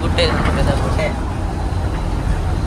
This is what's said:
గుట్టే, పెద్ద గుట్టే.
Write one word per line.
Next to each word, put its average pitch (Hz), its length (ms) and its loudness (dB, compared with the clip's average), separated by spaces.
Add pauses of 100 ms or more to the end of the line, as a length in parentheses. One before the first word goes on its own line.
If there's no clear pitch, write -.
గుట్టే, 170 240 2 (320)
పెద్ద - 120 2 (140)
గుట్టే. - 240 0 (1600)